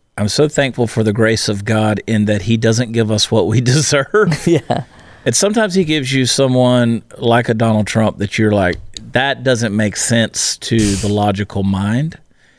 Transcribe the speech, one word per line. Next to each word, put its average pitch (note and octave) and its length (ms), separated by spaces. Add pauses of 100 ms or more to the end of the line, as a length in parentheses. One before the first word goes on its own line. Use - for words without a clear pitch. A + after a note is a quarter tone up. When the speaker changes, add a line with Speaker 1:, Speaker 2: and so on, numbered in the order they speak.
(180)
Speaker 1:
I'm G#2 100
so D3 200
thankful B2+ 380
for A2 180
the A2 80
grace A2 360
of G2+ 180
God G#2+ 400
in A2 180
that G2+ 180
he A#2 140
doesn't A2+ 360
give A2+ 180
us G#2 200
what G#2+ 160
we G#2+ 140
<laughs> B2 140
deserve. D#3 680
Speaker 2:
<laughs> - 40
Yeah. D#3 380 (420)
Speaker 1:
And B2 80
sometimes G#3 400
he F#3+ 100
gives D3 280
you C3 120
someone B2 800 (160)
like A#2 300
a A#2 60
Donald G#2+ 340
Trump A2 300
that - 200
you're G#2+ 140
like, F#2 240 (340)
"That B2+ 320
doesn't A#2 340
make G#2+ 200
sense - 640
to - 200
the G2+ 300
logical G2+ 560
mind." G#2 520 (420)